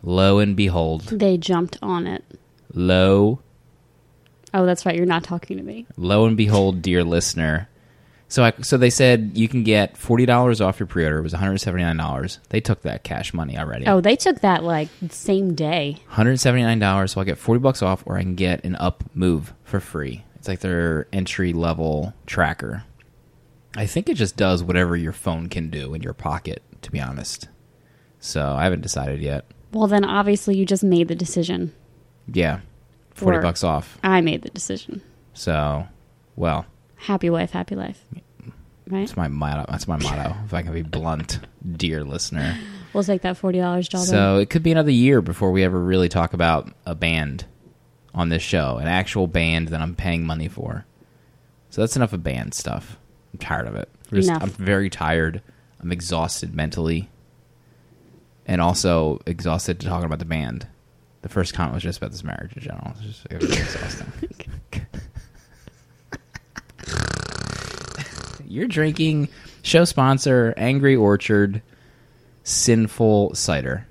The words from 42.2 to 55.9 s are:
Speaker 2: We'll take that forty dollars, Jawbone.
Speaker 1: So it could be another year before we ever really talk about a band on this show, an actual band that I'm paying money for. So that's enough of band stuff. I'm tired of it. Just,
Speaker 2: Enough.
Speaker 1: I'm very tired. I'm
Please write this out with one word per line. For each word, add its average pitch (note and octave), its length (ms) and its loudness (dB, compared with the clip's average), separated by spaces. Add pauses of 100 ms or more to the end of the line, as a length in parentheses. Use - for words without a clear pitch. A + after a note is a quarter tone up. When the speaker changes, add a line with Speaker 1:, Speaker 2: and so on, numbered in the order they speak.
Speaker 2:
We'll G3+ 120 0
take F#3 180 -2
that F#3 160 -4
forty F#3 200 -2
dollars, F3+ 300 -2
Jawbone. F3+ 180 -4
Speaker 1:
So G2 320 4
it G#2 120 2
could E3 120 2
be E3 100 4
another D#3 180 6
year B2+ 320 6
before F2 300 0
we F#2+ 120 4
ever F#2 160 2
really F2+ 300 4
talk E2+ 240 0
about E2 400 2 (100)
a E2+ 100 -8
band D#2+ 500 -2 (680)
on F2 140 0
this D#2+ 140 0
show, C#2+ 360 0
an C#2+ 100 -4
actual F#2 400 0
band E2 400 0
that D#2+ 120 -4
I'm E2+ 140 -4
paying E2+ 320 -2
money D#2+ 220 -4
for. - 360 -10 (840)
So - 100 -4
that's A2+ 160 0
enough B2 160 0
of F2+ 120 -6
band B1 280 -6
stuff. - 460 -8 (340)
I'm - 60 -16
tired - 300 -6
of G#1+ 80 -10
it. - 120 -10 (240)
Just, G2 160 4
Speaker 2:
Enough. D#3+ 140 0
Speaker 1:
I'm G#2 80 -4
very G2 400 -2
tired. D#2+ 500 -2 (400)
I'm E2+ 120 -6